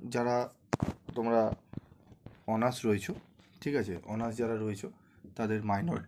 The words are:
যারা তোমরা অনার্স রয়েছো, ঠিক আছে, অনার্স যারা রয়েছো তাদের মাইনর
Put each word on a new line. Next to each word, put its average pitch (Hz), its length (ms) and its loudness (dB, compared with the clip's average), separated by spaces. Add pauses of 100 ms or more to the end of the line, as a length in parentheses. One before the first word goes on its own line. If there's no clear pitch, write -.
যারা 123 400 2 (680)
তোমরা 113 400 4 (920)
অনার্স 117 400 2
রয়েছো, 104 280 2 (460)
ঠিক 143 160 0
আছে, 101 280 -2
অনার্স 110 320 -4
যারা 117 200 0
রয়েছো 107 360 -4 (440)
তাদের 107 280 0
মাইনর 104 440 0